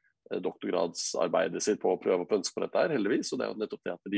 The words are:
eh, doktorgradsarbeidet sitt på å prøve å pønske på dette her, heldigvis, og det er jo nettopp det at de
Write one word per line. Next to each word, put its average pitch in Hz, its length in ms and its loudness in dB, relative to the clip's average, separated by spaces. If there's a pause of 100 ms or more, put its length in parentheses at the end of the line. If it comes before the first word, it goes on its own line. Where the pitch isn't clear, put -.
(300)
eh, 95 100 0
doktorgradsarbeidet 87 1200 0
sitt 107 200 2
på 92 100 4
å 90 80 0
prøve 92 240 2
å - 60 -8
pønske 98 240 0
på - 100 -4
dette 95 160 0
her, 160 160 2
heldigvis, 107 360 0
og 135 80 -2
det 110 60 -2
er 104 60 -4
jo 110 80 -8
nettopp 107 240 -6
det 95 80 -4
at 90 180 -12
de 101 80 0